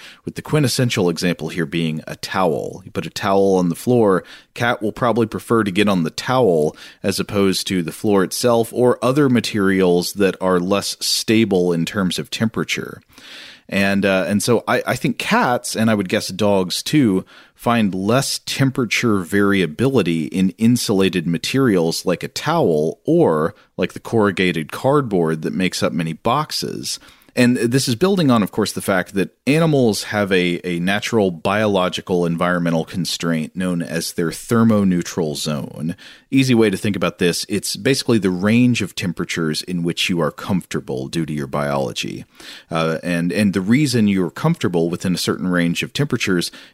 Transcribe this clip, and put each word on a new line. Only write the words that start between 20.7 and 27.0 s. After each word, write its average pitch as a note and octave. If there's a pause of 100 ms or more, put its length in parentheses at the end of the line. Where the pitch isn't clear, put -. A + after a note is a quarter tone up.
materials F2
like F2
a E2
towel F2+
or G#2 (240)
like F#2
the -
corrugated F#2
cardboard G2+
that C#2
makes F#2
up D#2
many D#2+
boxes. - (360)